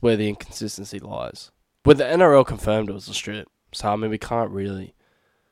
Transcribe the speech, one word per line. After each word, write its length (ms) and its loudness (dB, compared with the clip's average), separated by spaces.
where 140 2
the 120 -2
inconsistency 720 -12
lies. 520 -12
But 160 8
the 80 0
N 160 2
R 120 8
L 100 8
confirmed 460 -4
it 20 -8
was 160 -14
a 60 -12
strip. 340 -10
So, 180 -6
I 60 0
mean, 140 -4
we 80 -4
can't 320 -4
really 440 -10